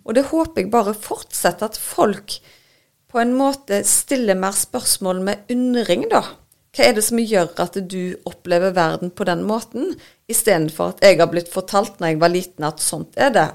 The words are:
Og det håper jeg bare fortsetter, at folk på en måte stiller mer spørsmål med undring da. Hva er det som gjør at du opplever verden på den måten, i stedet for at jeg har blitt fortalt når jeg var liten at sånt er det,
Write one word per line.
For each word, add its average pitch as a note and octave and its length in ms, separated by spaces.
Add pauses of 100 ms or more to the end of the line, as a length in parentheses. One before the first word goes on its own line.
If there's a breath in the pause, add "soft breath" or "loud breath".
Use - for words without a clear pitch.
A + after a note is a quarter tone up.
Og A3+ 100
det C4+ 160
håper D#4+ 320
jeg G3+ 80
bare G#3+ 240
fortsetter, - 680
at A3+ 120
folk - 640 (720 soft breath)
på A#3+ 80
en A#3+ 160
måte C4+ 480
stiller A3+ 500
mer F#3 160
spørsmål F#3+ 720
med G3+ 280
undring B3 600
da. C4+ 140 (520)
Hva C4+ 100
er A#3+ 80
det G#3 100
som A#3 160
gjør G3+ 400
at F3 180 (100)
du F3+ 280 (100)
opplever F3+ 480
verden F3 380
på G3 140
den F3 180
måten, A#3 500 (340 loud breath)
i A#3 60
stedet D#3+ 380
for F3 180
at - 120
jeg F#3+ 180
har E3 80
blitt E3+ 220
fortalt G3 500
når E3+ 80
jeg D#3+ 120
var E3+ 100
liten F3+ 360
at D#3 160
sånt D#3+ 340
er C#4 140
det, F3 260